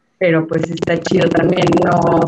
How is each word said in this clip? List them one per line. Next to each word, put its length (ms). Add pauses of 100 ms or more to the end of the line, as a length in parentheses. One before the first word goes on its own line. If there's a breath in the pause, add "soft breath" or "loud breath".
(200)
pero 280
pues 220
está 300
chido 300
también 360 (180)
no 440